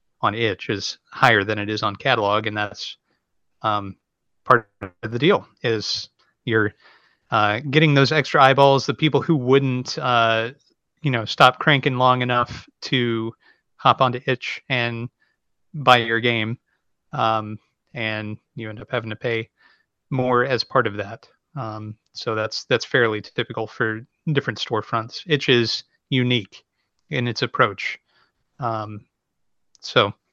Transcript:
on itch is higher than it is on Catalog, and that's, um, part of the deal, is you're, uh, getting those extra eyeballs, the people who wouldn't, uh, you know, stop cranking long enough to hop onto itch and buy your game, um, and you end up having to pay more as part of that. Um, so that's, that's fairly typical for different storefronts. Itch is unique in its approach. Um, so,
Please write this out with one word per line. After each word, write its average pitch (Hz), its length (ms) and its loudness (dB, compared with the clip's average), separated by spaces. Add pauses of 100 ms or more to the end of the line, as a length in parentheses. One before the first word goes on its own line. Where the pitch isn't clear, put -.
(220)
on 104 120 0
itch 110 360 -4
is 101 280 -6 (140)
higher 113 320 4
than 104 160 -2
it 104 100 -6
is 107 140 -4
on 101 120 -4
Catalog, 110 520 0
and 107 100 -6
that's, - 400 -8 (640)
um, 104 360 -4 (460)
part 117 260 2 (340)
of 110 80 -8
the 120 80 -6
deal, 170 280 2 (160)
is 113 460 -4 (360)
you're, 110 280 2 (560)
uh, 107 300 0 (100)
getting 151 240 4
those 139 180 4
extra 151 300 2
eyeballs, 135 460 6
the 135 60 -2
people 147 280 0
who 165 140 0
wouldn't, 127 640 0
uh, 117 520 0 (520)
you 143 80 0
know, 113 140 -2
stop - 340 4
cranking 135 380 2
long 127 240 4
enough 123 460 -2 (140)
to 117 500 -2 (440)
hop - 260 2
onto 123 240 0
itch - 440 -4
and 120 400 -4 (640)
buy 131 240 6
your 113 220 2
game, 113 380 0 (560)
um, 110 440 -2 (360)
and 107 440 -6 (180)
you 110 140 -10
end 107 100 -14
up - 120 -18
having 113 180 -6
to 107 60 -8
pay 113 340 -4 (600)
more 127 360 0
as 127 180 -2
part 123 240 0
of 101 100 -6
that. 104 300 -12 (280)
Um, 107 420 -12 (160)
so 113 220 -6
that's, 110 300 -6
that's 120 200 0
fairly 113 360 0
typical 113 460 -8
for 110 380 -6 (260)
different 135 280 -2
storefronts. 113 680 -6
Itch 147 220 0
is 120 340 2 (260)
unique 123 540 -2 (460)
in 127 180 -4
its 117 140 -4
approach. - 580 -2 (600)
Um, 110 460 -6 (760)
so, 104 320 0 (200)